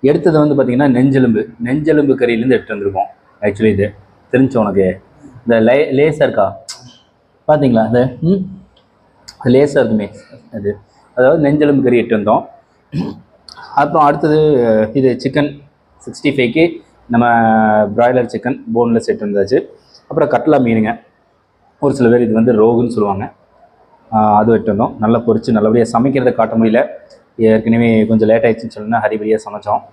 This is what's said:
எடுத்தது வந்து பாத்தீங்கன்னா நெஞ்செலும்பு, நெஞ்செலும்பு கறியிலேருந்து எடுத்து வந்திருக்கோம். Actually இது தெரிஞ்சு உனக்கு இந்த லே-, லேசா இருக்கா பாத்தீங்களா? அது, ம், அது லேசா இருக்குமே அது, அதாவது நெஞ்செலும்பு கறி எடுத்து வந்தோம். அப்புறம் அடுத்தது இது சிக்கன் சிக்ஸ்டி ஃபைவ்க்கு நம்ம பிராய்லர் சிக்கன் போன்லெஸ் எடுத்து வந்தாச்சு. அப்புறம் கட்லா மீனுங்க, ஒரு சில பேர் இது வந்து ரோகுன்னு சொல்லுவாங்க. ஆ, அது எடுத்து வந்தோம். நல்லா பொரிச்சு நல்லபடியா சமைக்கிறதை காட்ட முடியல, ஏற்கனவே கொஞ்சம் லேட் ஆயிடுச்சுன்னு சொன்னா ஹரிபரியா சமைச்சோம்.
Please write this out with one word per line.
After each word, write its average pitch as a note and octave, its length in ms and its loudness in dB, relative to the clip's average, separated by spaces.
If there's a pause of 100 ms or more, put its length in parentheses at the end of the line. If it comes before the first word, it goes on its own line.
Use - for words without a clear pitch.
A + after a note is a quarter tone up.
எடுத்தது E3 320 0
வந்து D3+ 160 2
பாத்தீங்கன்னா C3 400 0
நெஞ்செலும்பு, B2+ 460 2 (240)
நெஞ்செலும்பு D3 520 0
கறியிலேருந்து A#2+ 380 0
எடுத்து G#2+ 180 -6
வந்திருக்கோம். G2+ 340 -6 (380)
Actually G#2 280 0
இது G2 120 -2 (460)
தெரிஞ்சு C3 300 2
உனக்கு G2 220 0 (600)
இந்த A#2 100 0 (140)
லே-, C#3 200 2 (100)
லேசா D3+ 280 0
இருக்கா G#2+ 200 0 (1000)
பாத்தீங்களா? C3+ 420 2
அது, B2 120 2 (240)
ம், F#3+ 160 0 (960)
அது B2 160 0
லேசா C#3+ 260 2
இருக்குமே A2 280 -2 (500)
அது, G2+ 120 -6 (460)
அதாவது C#3 300 2
நெஞ்செலும்பு C#3+ 400 2
கறி B2 140 2
எடுத்து A2 180 -2
வந்தோம். G#2+ 260 0 (1400)
அப்புறம் D3+ 260 0
அடுத்தது D3+ 300 0 (600)
இது C3 100 2 (140)
சிக்கன் C#3+ 260 -2 (540)
சிக்ஸ்டி - 320 -4
ஃபைவ்க்கு C3 300 0 (480)
நம்ம A#2+ 120 4 (680)
பிராய்லர் B2 380 0
சிக்கன் B2+ 260 -6 (160)
போன்லெஸ் A#2 340 0
எடுத்து G#2 180 -4
வந்தாச்சு. G2+ 320 0 (480)
அப்புறம் C#3+ 280 -2
கட்லா C#3+ 300 2
மீனுங்க, A2+ 280 0 (920)
ஒரு C3 120 0
சில B2 100 4
பேர் A#2+ 200 4
இது A2 120 0
வந்து A#2 220 2
ரோகுன்னு A#2 340 0
சொல்லுவாங்க. G2+ 280 -4 (880)
ஆ, G#2+ 260 2
அது A2 140 2
எடுத்து G#2+ 220 0
வந்தோம். G#2+ 200 -4 (100)
நல்லா A2+ 220 2
பொரிச்சு A#2 320 0
நல்லபடியா A2 360 2
சமைக்கிறதை B2+ 400 0
காட்ட A2 220 0
முடியல, A2+ 240 2 (680)
ஏற்கனவே A2+ 420 2 (200)
கொஞ்சம் A2 200 2
லேட் A2+ 180 2
ஆயிடுச்சுன்னு A2 300 -4
சொன்னா A2 280 -4
ஹரிபரியா G#2+ 400 -2
சமைச்சோம். G#2 380 -6 (100)